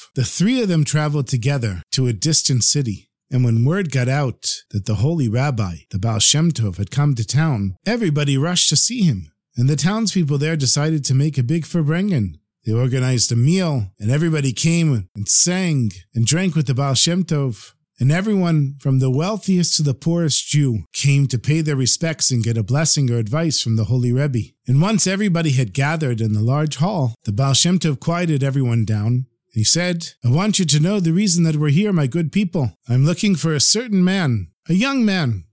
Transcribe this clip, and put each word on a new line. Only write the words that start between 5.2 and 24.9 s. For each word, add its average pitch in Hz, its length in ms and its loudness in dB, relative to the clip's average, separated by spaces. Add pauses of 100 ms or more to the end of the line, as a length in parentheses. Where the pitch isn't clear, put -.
rabbi, 110 480 -2 (120)
the 92 100 -6
Baal 110 200 -2
Shem 156 320 2
Tov, 107 240 -2
had 95 160 -4
come 143 240 2
to 107 80 -2
town, 113 640 -2
everybody 151 520 0
rushed 170 320 0
to 160 60 2
see 240 280 2
him. 98 280 0 (240)
And 123 140 2
the 151 80 2
townspeople 185 600 0
there 160 200 -2
decided 147 480 0
to 131 80 0
make 139 240 0
a 127 60 0
big 151 220 -2
farbrengen. 156 760 -2 (260)
They 110 80 -2
organized 127 580 0
a 117 60 0
meal, 143 640 0
and 107 120 -2
everybody 151 400 0
came 160 640 0
and 104 140 -8
sang 165 600 2 (220)
and 120 120 0
drank 175 300 0
with 151 100 0
the 135 80 -2
Baal 135 220 0
Shem 175 280 2
Tov. 139 480 -4 (280)
And 139 120 2
everyone, 170 680 0
from 135 160 0
the 131 140 2
wealthiest 180 640 0
to 156 80 2
the 139 100 0
poorest 170 540 0
Jew, 131 460 0
came 139 340 2
to 120 100 -2
pay 156 240 0
their 151 140 -2
respects 135 560 0
and 113 120 0
get 113 140 -2
a 110 60 -2
blessing 139 480 0
or 120 80 0
advice 139 420 -2
from 113 140 0
the 110 100 0
Holy 123 260 0
Rebbe. 131 440 -2 (120)
And 135 140 4
once 208 240 2